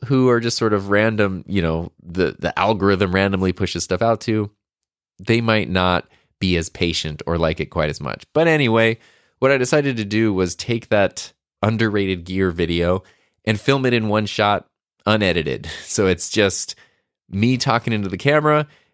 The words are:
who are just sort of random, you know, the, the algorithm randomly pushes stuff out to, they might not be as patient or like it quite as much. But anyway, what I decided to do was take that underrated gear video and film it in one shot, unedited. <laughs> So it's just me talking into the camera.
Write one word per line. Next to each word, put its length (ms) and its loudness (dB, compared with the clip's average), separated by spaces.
who 220 4
are 120 4
just 160 -2
sort 160 0
of 180 0
random, 560 2
you 160 -2
know, 300 -2
the, 360 -2
the 200 -4
algorithm 560 2
randomly 380 2
pushes 320 -4
stuff 180 -2
out 200 2
to, 280 -2
they 220 0
might 280 0
not 400 0
be 180 0
as 120 -2
patient 580 -4
or 120 -2
like 220 0
it 60 -4
quite 240 -4
as 100 -8
much. 320 -10
But 160 2
anyway, 500 2
what 140 2
I 60 2
decided 400 0
to 60 -2
do 280 0
was 240 0
take 320 -6
that 440 0
underrated 640 0
gear 260 0
video 520 0
and 160 -2
film 260 0
it 80 0
in 140 0
one 180 0
shot, 400 0
unedited. 720 0
<laughs> 80 -16
So 220 0
it's 240 -2
just 440 -2
me 280 0
talking 360 0
into 160 -2
the 80 -6
camera. 500 2